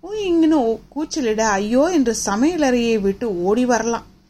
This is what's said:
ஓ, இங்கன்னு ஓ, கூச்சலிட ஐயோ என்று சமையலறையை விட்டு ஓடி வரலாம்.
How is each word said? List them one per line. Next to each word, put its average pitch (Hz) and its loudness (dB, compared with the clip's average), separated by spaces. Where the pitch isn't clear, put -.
ஓ, 359 -14
இங்கன்னு 339 2
ஓ, 226 0
கூச்சலிட 233 -2
ஐயோ 220 0
என்று 247 2
சமையலறையை 240 0
விட்டு 196 -2
ஓடி 214 2
வரலாம். 233 -2